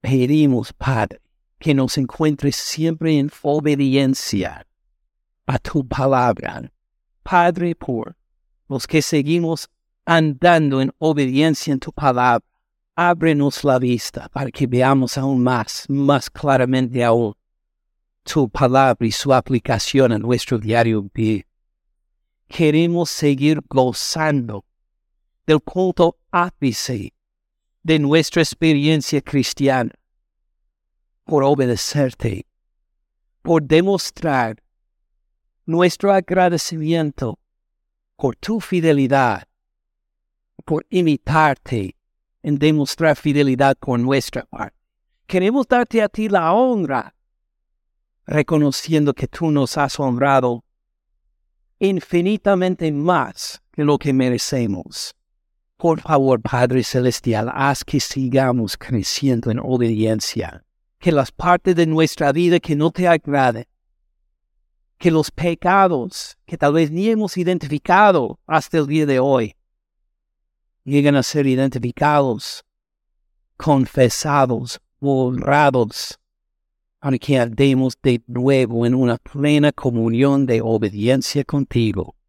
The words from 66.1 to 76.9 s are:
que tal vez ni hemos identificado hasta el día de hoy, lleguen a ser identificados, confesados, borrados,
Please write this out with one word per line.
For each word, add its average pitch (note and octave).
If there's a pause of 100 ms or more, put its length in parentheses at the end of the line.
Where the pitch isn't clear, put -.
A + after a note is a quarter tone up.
que E3+
tal C#3+
vez D#3
ni F#3+
hemos G#3+
identificado F3
hasta D#3+
el D3
día D3+
de C3+
hoy, B2+ (1300)
lleguen C#3+
a C3
ser C#3+
identificados, C3 (920)
confesados, C3 (180)
borrados, C3 (800)